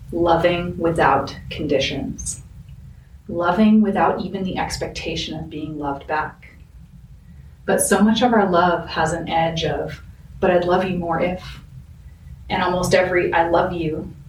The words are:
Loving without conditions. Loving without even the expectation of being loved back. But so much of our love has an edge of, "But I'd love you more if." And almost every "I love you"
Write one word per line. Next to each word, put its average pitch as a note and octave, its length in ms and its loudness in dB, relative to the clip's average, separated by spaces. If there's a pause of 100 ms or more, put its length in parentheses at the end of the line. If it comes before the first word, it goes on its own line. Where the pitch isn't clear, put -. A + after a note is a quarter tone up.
(120)
Loving E3+ 640 2
without D#3 580 0 (140)
conditions. - 920 -4 (840)
Loving G#3 520 4
without F#3+ 380 2
even F#3 240 -6
the F3+ 140 -4
expectation D#3+ 840 -6
of D#3+ 100 -10
being D3+ 300 -8
loved C#3 260 -6
back. - 440 -6 (1160)
But - 140 2
so G3 220 2
much A3 220 4
of A#3+ 100 4
our G3+ 160 4
love E3+ 400 2
has D#3+ 240 -2
an - 160 -6
edge E3 340 0
of, - 380 -4 (380)
"But F#3 100 2
I'd F3 160 4
love F#3 180 2
you F3+ 140 -2
more E3+ 240 -2
if." - 380 -4 (920)
And D#3+ 120 -2
almost F3+ 340 0
every F3+ 360 2
"I E3+ 180 2
love F3+ 220 2
you" E3 400 -4 (180)